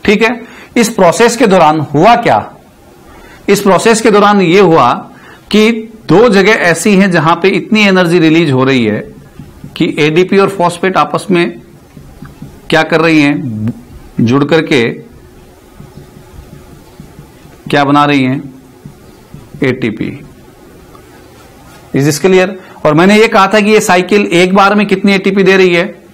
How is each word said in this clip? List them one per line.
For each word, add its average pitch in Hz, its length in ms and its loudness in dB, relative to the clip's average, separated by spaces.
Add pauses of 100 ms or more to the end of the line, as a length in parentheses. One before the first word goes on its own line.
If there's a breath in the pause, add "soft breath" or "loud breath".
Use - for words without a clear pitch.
ठीक 208 180 0
है, 233 200 -4 (360 loud breath)
इस 226 120 0
process 185 480 0
के 254 100 2
दौरान 160 320 2
हुआ 170 360 2
क्या? 113 360 -2 (960 loud breath)
इस 196 120 2
process 214 400 2
के 226 100 2
दौरान 202 300 2
ये 175 180 2
हुआ 156 340 4 (580 loud breath)
कि 214 200 2 (360)
दो 214 220 4
जगह 190 220 2
ऐसी 175 440 0
हैं 190 160 2
जहां 165 240 0
पे 185 140 -2
इतनी 208 340 -2
energy 185 360 2
release 160 320 2
हो 127 120 0
रही 131 220 0
है 104 220 -4 (680)
कि 170 240 -4
एडीपी 170 380 0
और 196 120 2
phosphate 180 480 -4
आपस 151 340 -4
में 175 300 -2 (1080)
क्या 160 140 0
कर 160 180 0
रही 160 200 2
हैं? 120 520 -4 (460)
जुड़ 127 240 0
करके 156 460 0 (2750)
क्या 143 140 0
बना 143 220 2
रही 143 180 0
हैं? 135 300 -6 (1080)
एटीपी। - 560 -6 (1800)
Is 135 80 0
this 147 220 -2
clear? 185 240 2 (360 loud breath)
और 151 80 2
मैंने 214 240 2
ये 220 100 4
कहा 196 200 2
था 208 120 0
कि 208 120 0
ये 214 100 2
cycle 196 440 0
एक 180 300 0
बार 202 200 2
में 208 120 0
कितनी 196 260 0
एटीपी 190 300 0
दे 190 140 2
रही 185 180 2
है? 175 240 -4 (140)